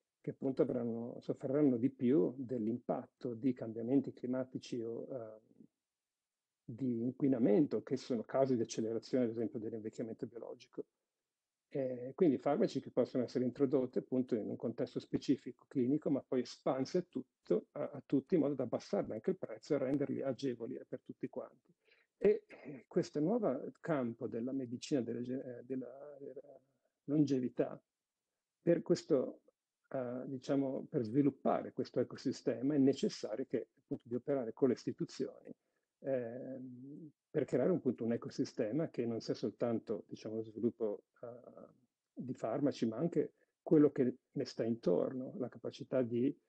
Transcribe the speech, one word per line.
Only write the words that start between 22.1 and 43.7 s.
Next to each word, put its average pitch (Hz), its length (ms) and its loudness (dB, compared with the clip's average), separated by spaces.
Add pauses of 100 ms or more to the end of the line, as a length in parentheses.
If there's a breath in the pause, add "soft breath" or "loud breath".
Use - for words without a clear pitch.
E, - 300 4
eh, - 400 -16
questo - 340 0
nuovo 156 600 0
campo 127 460 -2
della 120 260 -4
medicina 127 480 -2
della 117 220 -4
ge-, 123 360 -6
eh, 120 60 -16
della, 131 540 -8
della 135 420 -14 (460)
longevità, 135 760 2 (760)
per 170 220 4
questo, - 580 2 (480)
eh, 127 380 -4
diciamo, 139 640 -2
per 139 120 0
sviluppare 131 720 2
questo - 280 -2
ecosistema 131 720 -2
è 147 40 4
necessario 131 680 2
che, - 220 -4 (120)
appunto, - 260 -10
di 120 80 -6
operare 123 380 -2
con - 160 2
le 117 60 4
istituzioni, - 760 -6 (500)
ehm, 131 1080 -8 (180)
per 143 160 0
creare 139 260 2
un, 170 80 2
appunto, 123 260 -2
un 113 80 0
ecosistema 131 800 -2
che 127 140 -2
non 117 160 -2
sia - 140 -4
soltanto, 113 720 -2
diciamo, - 300 -10
lo 113 80 -4
sviluppo, 107 600 -2 (180)
eh, 123 60 -12 (840)
di 131 220 -8
farmaci, 123 520 0
ma 113 120 -2
anche 160 340 0 (300)
quello 147 280 8